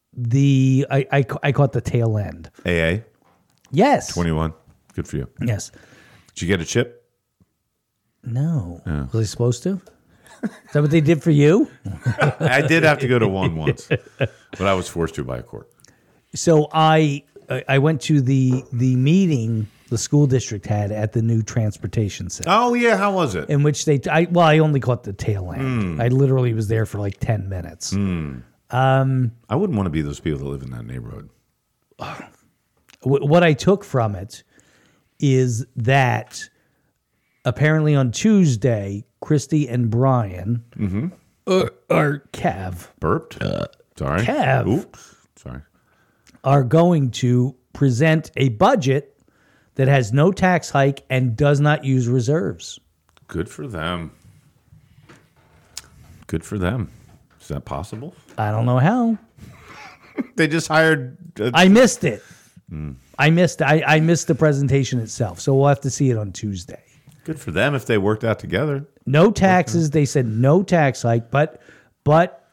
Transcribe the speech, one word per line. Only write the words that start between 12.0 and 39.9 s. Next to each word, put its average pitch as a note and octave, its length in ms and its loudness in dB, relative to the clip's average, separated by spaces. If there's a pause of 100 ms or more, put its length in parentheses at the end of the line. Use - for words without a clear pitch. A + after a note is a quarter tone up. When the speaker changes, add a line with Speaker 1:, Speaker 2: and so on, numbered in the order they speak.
Speaker 2:
I C3+ 220 2
did D#3 220 2
have D3+ 160 4
to C#3 80 -2
go B2 100 4
to A2 100 4
one F#2 280 0
once, - 340 -4 (300)
but - 420 -6
I G2 140 2
was F2+ 120 -4
forced E2 280 -4
to D2 80 -8
by B1+ 160 -8
a A#1 40 -16
court. - 240 -20 (680)
Speaker 1:
So D#3 360 2
I, D#3 520 2 (260)
I, C3+ 180 -6
I C3+ 120 2
went D3+ 220 0
to D3 200 2
the, B2+ 500 2
the B2+ 260 0
meeting B2+ 680 0 (220)
the A#2+ 80 -2
school D3 300 2
district A#2 400 -2
had G#2 240 -2
at G#2+ 220 -4
the A2+ 100 0
new A2+ 180 0
transportation G#2+ 880 -4
center. - 220 -8
Speaker 2:
Oh, A#3+ 240 2
yeah. A#3 220 2
How G3+ 160 0
was E3 200 0
it? E2 160 -4
Speaker 1:
In C#3+ 140 2
which D3 220 0
they, C#3+ 140 2 (120)
I, E3 180 2
well, E3+ 160 4
I D#3 140 6
only D3+ 200 2
caught A#2+ 240 -2
the G2+ 100 -10
tail F#2+ 380 -4
end. B2+ 100 -8 (340)
Speaker 2:
Hmm. A#2+ 60 -4
Speaker 1:
I A#2 80 2
literally C3 440 2
was A2 140 -2
there A2 180 0
for, G#2 140 -10
like, G2+ 200 -6
ten G2+ 300 -4
minutes. E2+ 420 -10
Speaker 2:
Hmm. E2+ 480 -4 (300)
Speaker 1:
Um, C3 640 0 (180)
Speaker 2:
I G#2+ 60 -2
wouldn't F3 220 -2
wanna F#2+ 120 0
be D#2 140 -2
those C#2+ 160 -8
people D2+ 200 -4
that C2+ 60 -10
live C#2 160 -8
in B1+ 100 -14
that A#1 140 -12
neighborhood. A#1+ 440 -14 (720)
Speaker 1:
wh-, - 280 -14 (720)
what C#3+ 420 2
I E3 100 4
took G3 300 0
from A2+ 300 -2
it G2+ 300 -14 (760)
is C3 460 0 (120)
that B2 680 0 (1000)
apparently D3+ 500 2
on C3 160 2
Tuesday, A#2 920 0 (160)
Christy D3+ 480 -2
and A#2+ 200 0
Brian, A#2 760 0 (120)